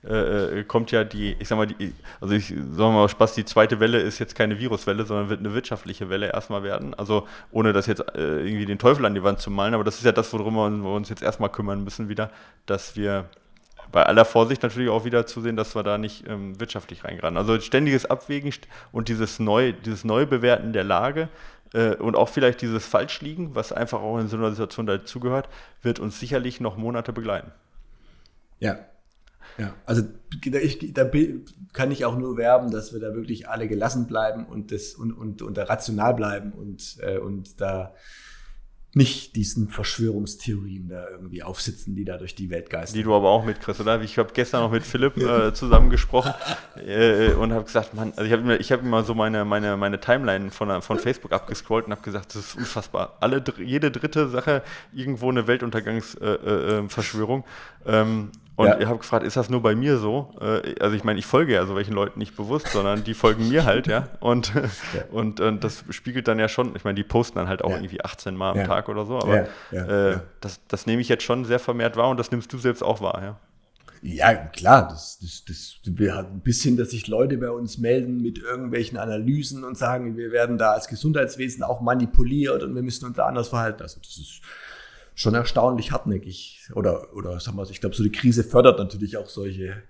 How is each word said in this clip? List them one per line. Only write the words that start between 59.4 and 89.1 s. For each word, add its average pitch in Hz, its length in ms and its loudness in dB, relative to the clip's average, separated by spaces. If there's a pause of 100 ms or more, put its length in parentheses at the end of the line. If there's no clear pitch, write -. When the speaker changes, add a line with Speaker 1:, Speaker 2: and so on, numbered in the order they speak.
Speaker 1:
nur 123 100 0
bei 110 140 4
mir 131 240 2
so? 117 420 -2
Äh, - 400 -2
also 104 160 2
ich 98 80 -4
meine, 107 140 0
ich - 80 -6
folge 139 260 4
ja 92 140 4
so 95 100 -4
welchen 104 160 -4
Leuten 101 260 -2
nicht 107 200 -8
bewusst, 123 300 -4
sondern 104 360 0
die 113 80 -4
folgen 110 380 2
mir 139 160 4
halt, 113 200 2
ja. 127 220 0 (100)
Und, 120 360 0
Speaker 2:
<laughs> 127 400 -4
Ja. - 160 -4
Speaker 1:
und, 110 300 -4
und 107 220 2
das 107 280 -6
spiegelt 123 360 -6
dann 113 120 2
ja 110 100 4
schon, 123 260 -2
ich - 80 -10
meine, 101 120 -2
die 101 100 -2
posten - 340 0
dann 90 100 -2
halt 92 140 -2
auch - 60 0
Speaker 2:
Ja. 92 80 0
Speaker 1:
irgendwie 95 260 -8
achtzehn - 320 -8
Mal 95 180 -2
am 101 40 0
Speaker 2:
Ja. 98 100 0
Speaker 1:
Tag 95 220 -2
oder 107 160 -4
so, 123 140 -6
aber, 104 180 2
Speaker 2:
Ja, 90 100 2 (260)
ja, 92 140 -4
Speaker 1:
äh, 101 260 2
Speaker 2:
ja. 92 100 -4 (180)
Speaker 1:
das, - 280 -12
das - 180 -6
nehme 117 160 0
ich 117 80 -4
jetzt 113 120 2
schon 123 220 0
sehr 120 140 0
vermehrt 117 400 -2
wahr 120 100 4
und 127 100 2
das 117 120 -4
nimmst 120 200 -4
du 135 60 -10
selbst 120 260 0
auch 104 200 0
wahr, 92 200 -2
ja? 104 180 -12 (600)
Speaker 2:
Ja, 117 340 4
klar, 87 540 6
das, - 320 -12
das, - 260 -12
das, - 280 -12 (100)
wir 95 300 0
haben 95 220 -8
ein 92 40 -10
bisschen, 123 380 0
dass 113 140 -2
sich 110 160 -10
Leute 127 280 2
bei 120 140 -4
uns 120 260 -6
melden 123 460 0
mit 117 160 -4
irgendwelchen 120 580 -4
Analysen 127 680 -2
und 127 120 -10
sagen, 120 400 -4
wir 117 160 -6
werden 120 240 2
da 110 160 6
als 110 160 0
Gesundheitswesen 131 720 -2
auch 123 200 -2
manipuliert 127 800 6
und 131 120 -6
wir 123 80 -4
müssen 123 220 -6
uns 123 120 -8
da 107 100 4
anders 120 220 -2
verhalten. 113 340 -2
Also - 180 -16
das - 160 -18
ist - 240 -16 (800)
schon 110 160 2
erstaunlich 117 580 2
hartnäckig. - 680 -4 (140)
Oder, 90 400 0
oder 90 260 -6
sagen 101 160 -8
wir 98 80 -6
so, 95 80 -12
ich - 80 -14
glaub, 95 140 -2
so 110 80 0
eine 104 100 4
Krise 117 320 4
fördert 123 340 8
natürlich 101 380 -6